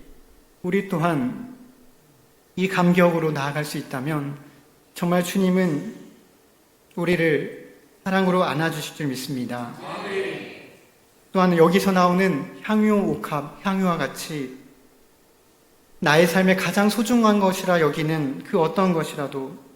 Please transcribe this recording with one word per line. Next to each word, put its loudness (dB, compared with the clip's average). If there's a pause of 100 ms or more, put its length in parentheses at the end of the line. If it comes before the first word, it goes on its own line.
(640)
우리 -2
또한 -2 (1000)
이 0
감격으로 2
나아갈 -4
수 -8
있다면 -6 (580)
정말 0
주님은 0 (920)
우리를 -2 (300)
사랑으로 2
안아주실 -4
줄 -6
믿습니다. -6 (1600)
또한 4
여기서 6
나오는 2
향유 2
옥합, -4
향유와 0
같이 -6 (1400)
나의 6
삶에 4
가장 0
소중한 2
것이라 2
여기는 -2
그 -2
어떤 2
것이라도 -6 (180)